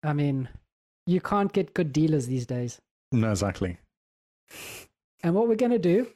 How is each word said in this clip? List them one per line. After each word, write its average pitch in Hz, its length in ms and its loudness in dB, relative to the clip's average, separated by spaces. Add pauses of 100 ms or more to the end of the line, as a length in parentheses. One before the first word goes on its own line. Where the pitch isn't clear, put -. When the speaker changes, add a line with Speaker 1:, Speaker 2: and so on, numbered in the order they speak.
Speaker 1:
I 151 100 -2
mean, 143 360 0 (580)
you 175 140 2
can't 202 320 0
get 190 220 -2
good 160 180 -2
dealers 151 340 2
these 123 200 -4
days. 123 340 -6 (320)
Speaker 2:
No, 113 180 2
exactly. 95 480 -2 (1400)
Speaker 1:
And 170 120 0
what 226 140 2
we're 226 80 4
gonna 240 220 2
do 185 380 2